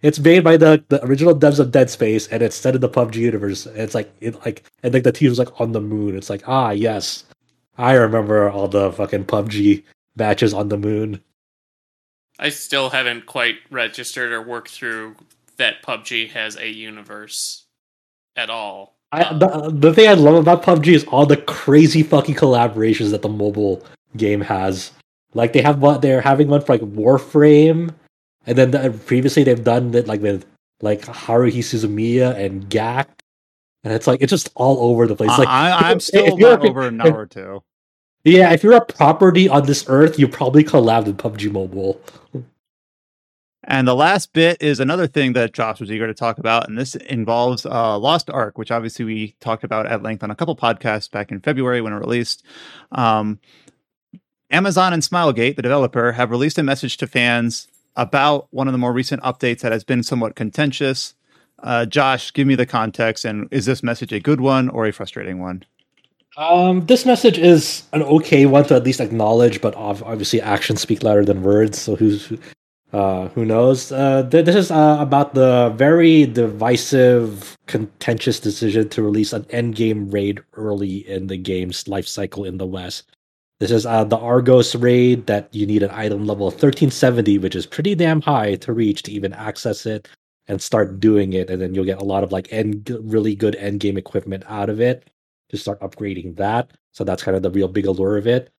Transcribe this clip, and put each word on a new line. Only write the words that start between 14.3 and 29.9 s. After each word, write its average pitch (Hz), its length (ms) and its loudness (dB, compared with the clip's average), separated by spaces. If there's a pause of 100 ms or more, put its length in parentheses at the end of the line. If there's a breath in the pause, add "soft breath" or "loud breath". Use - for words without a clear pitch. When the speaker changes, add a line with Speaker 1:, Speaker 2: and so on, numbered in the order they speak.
Speaker 2:
or 113 100 -8
worked 117 280 -14
through 110 460 -12 (420)
that 117 240 -2
pub 113 240 -10
G 113 220 -6
has 110 280 -10
a 113 140 -12
universe 107 960 -16 (680)
at 113 120 -6
all. 101 480 -12 (160)
Speaker 1:
I, 160 120 2
Speaker 2:
Um, 160 140 -4
Speaker 1:
the, 151 360 0
the 151 180 4
thing 220 160 8
I 208 60 8
love 156 220 8
about 170 260 4
pub 170 200 2
G 165 120 6
is 147 100 4
all 143 220 4
the 143 100 4
crazy 151 680 4
fucking 151 340 0
collaborations 110 720 2
that 104 100 -2
the 107 80 -4
mobile 104 560 -4 (320 soft breath)
game 104 240 0
has. 95 520 -4 (420)
Like, 117 180 0
they 143 80 4
have 143 200 2
one, 139 200 4
they're 131 220 2
having 139 260 4
one 143 140 2
for, 165 100 0
like, 113 80 2
Warframe, 147 1120 4 (540)
and 123 100 0
then 127 140 6
the, 131 340 -2
previously 131 400 2
they've 123 180 2
done 120 320 0